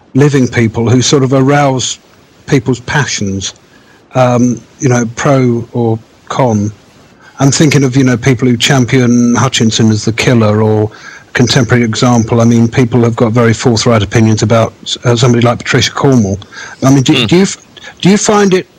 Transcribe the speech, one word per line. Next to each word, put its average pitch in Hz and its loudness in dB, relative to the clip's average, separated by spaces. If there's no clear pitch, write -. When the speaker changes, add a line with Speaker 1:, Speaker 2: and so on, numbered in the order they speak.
Speaker 1:
living 135 2
people 113 -2
who 123 2
sort 131 0
of 127 0
arouse 135 0
people's 131 -2
passions, 98 -6
um, 123 0
you 139 -2
know, 120 -2
pro 123 0
or 117 -2
con. 107 -2
I'm 135 2
thinking 147 2
of, 123 -2
you 135 2
know, 127 0
people 123 0
who 120 0
champion 120 2
Hutchinson 113 0
as 107 0
the 113 -2
killer 110 0
or 107 0
contemporary 120 0
example. 117 0
I - 2
mean, 117 2
people 120 0
have 117 0
got 113 0
very 117 2
forthright 113 0
opinions 110 0
about, 110 0
uh, 120 0
somebody 120 2
like 120 0
Patricia - -2
Cornwall. 110 0
I 135 4
mean, 139 2
do, 156 2
Speaker 2:
Hmm. 113 -2
Speaker 1:
do 170 2
you 196 4
f-, - -10
do 165 2
you 208 4
find 202 0
it 185 -2